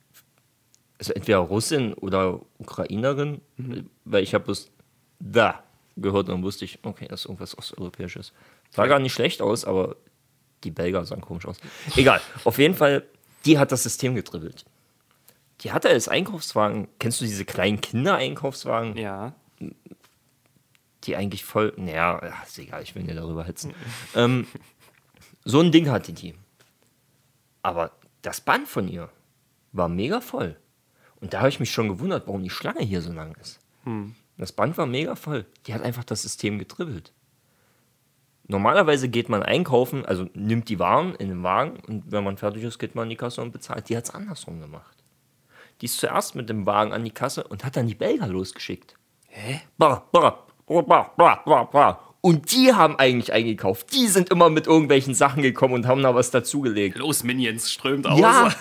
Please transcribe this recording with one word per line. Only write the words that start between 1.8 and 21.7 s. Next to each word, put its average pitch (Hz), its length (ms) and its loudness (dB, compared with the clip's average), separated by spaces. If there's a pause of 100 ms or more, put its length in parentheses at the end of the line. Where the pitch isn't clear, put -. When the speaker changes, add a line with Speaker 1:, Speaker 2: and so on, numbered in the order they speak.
Speaker 1:
oder 95 460 0 (180)
Ukrainerin, 135 840 -4 (160)
Speaker 2:
Mhm. 127 320 -12 (160)
Speaker 1:
weil 101 180 2
ich 101 120 -2
hab 101 100 0
bloß - 260 -8 (500)
da 101 420 2 (340)
gehört 98 320 0
und 92 80 -4
dann 90 60 -4
wusste 98 220 -8
ich, - 200 -14
okay, - 240 -12
das - 120 -12
ist - 60 -12
irgendwas 92 320 -14
Osteuropäisches. 92 760 -12 (380)
Sah 107 160 2
gar 139 140 4
nicht 131 140 -2
schlecht 147 280 -2
aus, 110 220 0
aber 95 320 -2 (680)
die 85 60 -8
Belger 87 340 -4
sahen - 180 -10
komisch 87 240 -12
aus. 95 120 -12 (380)
Egal, 127 240 6 (240)
auf 113 140 2
jeden 151 160 6
Fall, 143 300 2 (400)
die 147 140 8
hat 139 140 2
das 127 100 0
System 127 320 -4
gedribbelt. 87 500 -10 (960)
Die 151 100 -10
hatte - 160 0
als 127 200 2
Einkaufswagen, 113 800 -2 (120)
kennst 117 200 -4
du - 40 -4
diese 101 200 -6
kleinen 101 360 -2
Kinder-Einkaufswagen? 131 1160 -4
Speaker 2:
Ja. 104 380 -8 (1700)
Speaker 1:
Die - 120 -6
eigentlich 101 280 -6
voll, 107 320 0